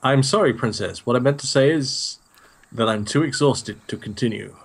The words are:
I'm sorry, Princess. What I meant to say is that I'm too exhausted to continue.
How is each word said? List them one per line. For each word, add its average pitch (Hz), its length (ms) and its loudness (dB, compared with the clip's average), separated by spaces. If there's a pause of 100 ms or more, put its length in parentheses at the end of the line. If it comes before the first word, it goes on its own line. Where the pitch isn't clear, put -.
I'm 135 200 4
sorry, 170 300 4
Princess. 101 520 -4
What 120 120 0
I - 20 4
meant 139 220 2
to - 60 -10
say 139 240 4
is 147 480 -4 (520)
that 113 180 -2
I'm 107 160 -2
too 139 180 0
exhausted 135 640 -2
to - 80 -6
continue. 101 580 -6 (100)